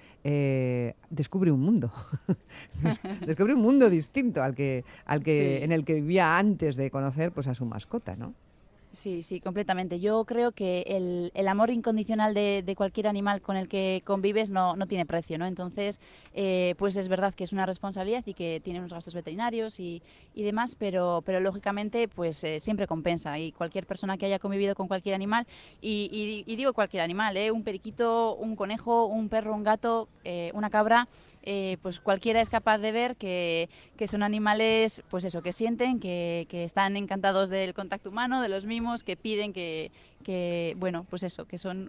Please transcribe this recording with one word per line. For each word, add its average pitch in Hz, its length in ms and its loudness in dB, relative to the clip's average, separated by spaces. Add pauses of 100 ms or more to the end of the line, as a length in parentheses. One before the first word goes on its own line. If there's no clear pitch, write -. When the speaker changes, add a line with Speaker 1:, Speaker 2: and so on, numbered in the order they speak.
(240)
Speaker 1:
eh, 131 680 2 (160)
descubre 170 420 2
un 131 80 4
mundo. 151 320 4 (340)
<laughs> - 140 0 (420)
Des-, 165 200 2
Speaker 2:
<laughs> 180 340 -4
Speaker 1:
descubre 214 180 4
un 254 60 6
mundo 240 300 8
distinto 175 520 2
al 131 120 2
que, 131 300 0 (200)
al 147 180 0
que, 143 360 4
Speaker 2:
Sí. 131 60 -2
Speaker 1:
en 160 80 2
el 160 120 2
que 160 100 2
vivía 165 440 4
antes 165 380 2
de 135 140 0
conocer, 139 420 0
pues, 143 140 -4
a 127 80 0
su 127 120 -4
mascota, 110 500 -6
¿no? 120 180 -10 (580)
Speaker 2:
Sí, 175 300 -8
sí, 180 180 -8
completamente. 185 600 -2
Yo 214 240 2
creo 240 280 0
que 180 340 0
el, 175 480 -2
el 196 140 2
amor 208 200 4
incondicional 220 640 0
de, 202 320 2
de 190 100 -4
cualquier 202 340 0
animal 202 340 0
con 190 160 -2
el 190 100 -4
que 190 380 0
convives 202 440 2
no, 180 240 2
no 190 120 -2
tiene 180 180 -2
precio, 170 320 -2
¿no? 165 80 -2
Entonces, 185 560 -4 (320)
eh, 180 460 2
pues 196 180 0
es 190 120 -2
verdad 190 260 0
que 185 100 -8
es 175 80 -6
una 190 140 0
responsabilidad 196 580 -4
y 202 80 -8
que 165 320 -4
tiene 175 140 -6
unos 175 160 -10
gastos 170 180 -12
veterinarios 220 680 -4
y, 170 220 -10 (320)
y 214 100 -4
demás, 220 320 0
pero, 180 500 2
pero 185 140 2
lógicamente, 202 680 0
pues, 165 340 -4
eh, 156 160 -2
siempre 202 280 -2
compensa. 160 520 -2
Y 160 140 -6
cualquier - 340 -6
persona 196 300 -4
que 202 80 -6
haya 196 140 0
convivido 196 360 -2
con 190 140 -4
cualquier 190 260 -2
animal, 208 320 0 (360)
y, 208 260 -2 (380)
y, 214 40 -8
y 226 60 -4
digo 262 160 2
cualquier 196 300 0
animal, 190 340 0
¿eh? 208 140 0
Un 226 140 -2
periquito, 226 720 0
un 220 200 -6
conejo, 226 520 0
un 214 200 -2
perro, 220 260 -2
un 208 100 -4
gato, 220 440 2 (160)
eh, 170 300 -6
una 208 160 -4
cabra, 220 360 6 (400)
eh, 190 340 -2
pues 180 200 -6
cualquiera 220 400 4
es 226 100 2
capaz 220 280 2
de 214 140 0
ver 240 240 0
que, 175 520 -2 (280)
que 208 120 -2
son 208 140 -2
animales, 214 840 2
pues 180 160 -4
eso, 170 180 -4
que 175 100 -4
sienten, 233 480 0
que, 170 500 -4
que 175 140 -6
están 196 320 0
encantados 196 520 2
del 190 240 -2
contacto 196 380 -6
humano, 247 320 0
de 226 60 0
los 196 180 -4
mimos, 233 380 -4
que 180 120 -6
piden 208 360 -2
que, 160 380 -6 (340)
que, 175 540 -2
bueno, 180 300 -4
pues 180 140 -8
eso, - 240 -8
que 180 100 -10
son, 190 320 -8